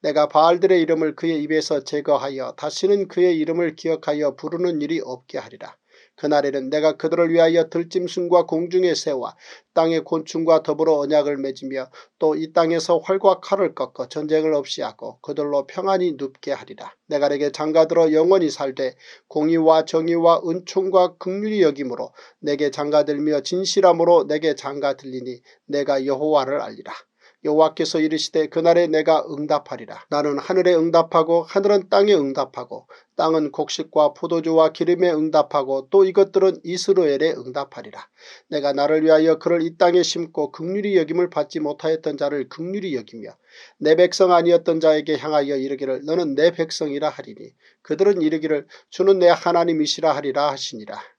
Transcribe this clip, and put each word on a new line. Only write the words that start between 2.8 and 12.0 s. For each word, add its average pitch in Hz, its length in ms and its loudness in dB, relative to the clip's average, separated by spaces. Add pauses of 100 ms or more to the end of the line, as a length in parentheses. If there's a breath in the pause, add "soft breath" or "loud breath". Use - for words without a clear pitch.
그의 180 300 0
이름을 160 360 -4
기억하여 151 640 -4
부르는 165 460 -4
일이 151 200 -6
없게 127 360 -12
하리라." - 380 -16 (440 soft breath)
그날에는 143 480 -2
내가 151 300 0
그들을 165 320 0
위하여 165 400 2
들짐승과 175 720 0
공중의 170 500 0
새와 131 420 -6 (360 loud breath)
땅의 165 320 0
곤충과 160 580 0
더불어 156 360 0
언약을 143 400 0
맺으며 135 500 -8 (300 loud breath)